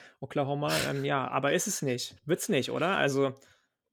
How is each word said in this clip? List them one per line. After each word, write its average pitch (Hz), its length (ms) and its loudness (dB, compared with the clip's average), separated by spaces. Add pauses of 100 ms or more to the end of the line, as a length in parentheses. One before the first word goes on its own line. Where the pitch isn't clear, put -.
(200)
Oklahoma, 143 500 -2 (200)
ähm, 139 160 -2
ja, 139 240 0
aber 139 240 0
ist 180 140 0
es - 140 -4
nicht. 123 440 -2
Wird's 170 240 0
nicht, 127 220 2
oder? 160 260 0
Also, 139 360 2 (600)